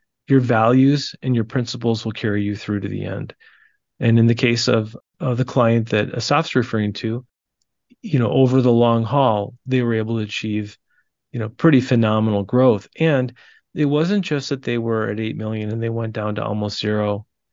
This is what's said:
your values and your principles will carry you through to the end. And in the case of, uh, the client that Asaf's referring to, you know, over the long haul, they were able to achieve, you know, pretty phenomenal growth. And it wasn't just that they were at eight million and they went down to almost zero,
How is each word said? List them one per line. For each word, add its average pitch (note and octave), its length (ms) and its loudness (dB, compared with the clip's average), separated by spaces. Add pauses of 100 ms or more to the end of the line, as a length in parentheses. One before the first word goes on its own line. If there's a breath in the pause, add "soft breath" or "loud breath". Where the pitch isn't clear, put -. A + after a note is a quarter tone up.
(280)
your C3+ 120 6
values B2+ 840 2
and C3 120 0
your A#2 100 0
principles A2+ 600 -2
will A2 80 -4
carry G#2 300 -2
you G#2 140 -4
through G#2 240 -4
to G2+ 80 -6
the G2+ 160 -8
end. G2+ 300 -8 (640 soft breath)
And A#2 200 4
in A#2 80 6
the A#2 80 6
case A#2 340 0
of, A2 280 0 (240)
uh, C3 140 -2
the B2 100 -2
client A#2 460 2
that G#2+ 240 0
Asaf's C3 400 -2
referring A2 400 -2
to, A#2 320 -6 (760)
you D#3 180 -2
know, A#2 120 0
over C3 320 4
the B2 100 4
long A#2 300 4
haul, A2+ 520 0 (120)
they B2+ 160 0
were A#2 120 0
able A2 220 -2
to A2+ 60 -2
achieve, G#2+ 560 -6 (540)
you B2 60 -8
know, G#2+ 100 -4
pretty C#3+ 320 4
phenomenal A2 640 2
growth. B2 440 2 (100)
And C3+ 360 0 (400 soft breath)
it D#3+ 100 0
wasn't E3 400 0
just C#3+ 240 -4
that C3 140 -4
they A#2+ 160 -2
were A2+ 320 -2
at G#2+ 100 -6
eight A2 160 -4
million G#2+ 340 -6
and A2+ 120 -4
they A#2 80 -4
went A2+ 240 -6
down G#2+ 220 -4
to G#2+ 80 -4
almost G#2+ 360 -4
zero, G#2 460 -2 (260)